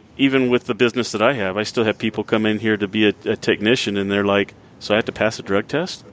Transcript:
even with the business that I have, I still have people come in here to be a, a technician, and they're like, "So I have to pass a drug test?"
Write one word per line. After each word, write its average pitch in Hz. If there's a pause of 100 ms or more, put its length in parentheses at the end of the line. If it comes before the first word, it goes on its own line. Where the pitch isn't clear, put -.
(180)
even 135
with 123
the 120
business 117
that 104
I 123
have, 95
I 107
still 113
have 110
people 110
come 110
in 107
here 110
to 101
be 107
a, 98 (100)
a 104
technician, 104
and 98
they're 101
like, 101 (260)
"So -
I 104
have 117
to 101
pass 107
a 101
drug 98
test?" 170